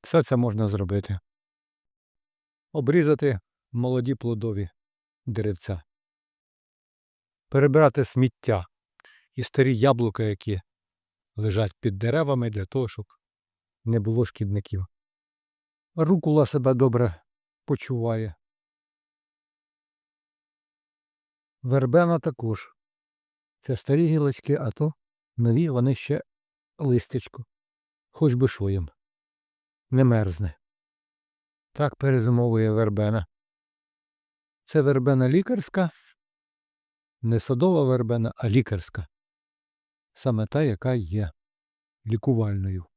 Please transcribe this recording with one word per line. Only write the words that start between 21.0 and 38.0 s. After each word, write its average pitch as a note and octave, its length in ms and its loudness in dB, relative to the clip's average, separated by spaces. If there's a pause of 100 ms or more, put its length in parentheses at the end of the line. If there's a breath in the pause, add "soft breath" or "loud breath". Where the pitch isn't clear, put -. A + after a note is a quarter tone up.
Вербена C#3 580 2
також. A#2 500 -6 (920)
Це B2 160 -6
старі D#3 300 2
гілочки, D3 480 0
а A#2+ 160 -4
то D3+ 220 -4 (440)
нові, A#2 320 2
вони B2+ 260 2
ще - 260 -4 (560)
листячко. B2 680 -2 (680)
Хоч C#3+ 220 2
би B2 140 2
що G2 220 -4
їм. F#2 200 -4 (1000)
Не C3 140 4
мерзне. G#2 520 0 (1160)
Так D3 240 -2
перезимовує A#2+ 760 2
вербена. G#2+ 540 0 (1400)
Це D#3 160 0
вербена C3 480 2
лікарська. F#3+ 600 0 (1300)
Не A#2 180 0
садова D3+ 440 2
вербена, A#2+ 520 0